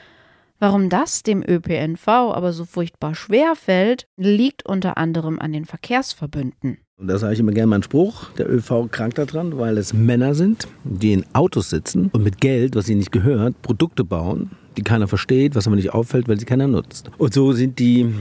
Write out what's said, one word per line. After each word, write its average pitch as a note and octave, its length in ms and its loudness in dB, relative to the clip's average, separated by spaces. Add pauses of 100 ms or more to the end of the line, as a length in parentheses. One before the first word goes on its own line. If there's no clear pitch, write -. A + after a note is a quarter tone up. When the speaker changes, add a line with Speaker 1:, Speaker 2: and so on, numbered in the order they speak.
(580)
Speaker 1:
Warum G3 320 2
das A3+ 320 -2
dem G3+ 200 0
Ö F3 180 0
P E3+ 160 -4
N D#3+ 200 -2
V A#3 380 2
aber F3 180 -2
so E3+ 140 -8
furchtbar E3+ 480 -6
schwer D4 420 2
fällt, G3+ 500 0 (120)
liegt G#3 480 0
unter F#3+ 320 -4
anderem D#3+ 400 -2
an D#3 140 -6
den D3+ 120 -6
Verkehrsverbünden. D3 1120 -6 (200)
Speaker 2:
Und F#2+ 120 -10
da F#2+ 100 2
sage G#2+ 160 0
ich G#2+ 60 -2
immer G#2+ 100 4
gerne A2 160 2
meinen G#2 160 4
Spruch, - 560 0
der - 100 -2
Ö B2 120 2
V A#2 260 -2
krankt A2+ 320 -4
daran, D3+ 400 -4
weil A2+ 200 0
es G2 140 -4
Männer A#2+ 440 2
sind, G3 320 0 (160)
die G#2 280 0
in F#2+ 200 2
Autos C3 380 2
sitzen F3+ 420 0
und A2 100 2
mit G2+ 180 0
Geld, B2+ 360 2
was G2+ 120 -2
ihnen G#2+ 100 2
nicht F#2+ 120 -2
gehört, G2+ 520 0
Produkte B2+ 420 -2
bauen, F2 480 -4 (240)
die G#2 60 -6
keiner A2 240 2
versteht, C3+ 480 0
was G#2+ 140 0
aber G#2 80 4
nicht F#2 160 0
auffällt, A#2+ 340 0
weil G#2+ 120 0
sie A#2 80 -8
keiner C3 200 0
nutzt. - 500 -4
Und G#2 160 0
so C3+ 200 4
sind B2+ 260 0
die A#2+ 420 4